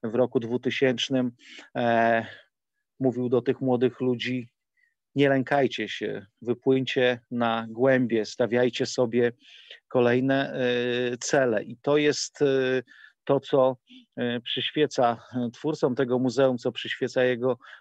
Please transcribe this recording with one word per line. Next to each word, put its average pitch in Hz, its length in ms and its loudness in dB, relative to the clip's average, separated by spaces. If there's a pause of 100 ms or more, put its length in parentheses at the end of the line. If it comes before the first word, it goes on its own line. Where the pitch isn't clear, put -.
w 113 120 -6
roku 123 240 2
dwutysięcznym, 123 920 0 (440)
e, 117 500 2 (720)
mówił 123 300 0
do 123 120 2
tych 127 200 -2
młodych 123 400 0
ludzi: 123 480 -4 (640)
"Nie 139 140 4
lękajcie 131 600 0
się, 104 360 -8 (160)
wypłyńcie 123 800 0 (120)
na 117 380 -2
głębie, 117 560 2
stawiajcie 123 600 -2
sobie 120 460 0 (560)
kolejne, 131 640 0
e, 123 640 -2
cele". 123 460 0
I 123 140 -14
to 147 200 2
jest, 147 440 -2
e, 131 400 2 (420)
to, 139 160 0
co, 131 380 2 (380)
e, 120 240 -2
przyświeca, 123 760 0 (180)
e, 123 180 -2
twórcom 151 420 -2
tego 127 240 0
muzeum, 127 380 2
co 123 140 -4
przyświeca 127 520 -4
jego, 123 340 0 (240)